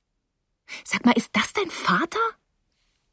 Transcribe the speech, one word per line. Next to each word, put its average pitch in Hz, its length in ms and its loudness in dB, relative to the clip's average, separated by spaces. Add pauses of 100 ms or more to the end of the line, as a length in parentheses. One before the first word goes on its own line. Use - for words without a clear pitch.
(840)
"Sag - 220 -2
mal, 240 100 8
ist - 180 0
das - 200 0
dein 381 160 -2
Vater?" 311 500 -2 (920)